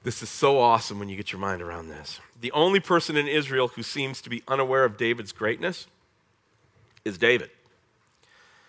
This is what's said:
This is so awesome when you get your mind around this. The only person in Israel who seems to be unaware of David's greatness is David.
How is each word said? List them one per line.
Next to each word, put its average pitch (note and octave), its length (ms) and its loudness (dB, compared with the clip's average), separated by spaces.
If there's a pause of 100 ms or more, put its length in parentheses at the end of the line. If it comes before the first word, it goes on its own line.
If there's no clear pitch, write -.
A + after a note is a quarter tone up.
This - 180 -6
is A2+ 80 -12
so C#3 300 4
awesome A2+ 400 4
when G2+ 80 -8
you G2 80 -10
get G2+ 160 -10
your F#2+ 80 -12
mind F#2+ 220 -4
around E2+ 260 -10
this. D2+ 320 -16 (220)
The B2 100 -6
only F3 300 4
person E3 340 2
in D3 100 2
Israel C3+ 440 0
who A#2 140 -10
seems C3+ 380 -8
to - 80 -18
be A#2+ 200 -8
unaware C3+ 340 2
of G#2+ 140 0
David's A#2 340 -2
greatness C#3 560 -4 (1160)
is G2 120 -6
David. A2+ 320 2 (1200)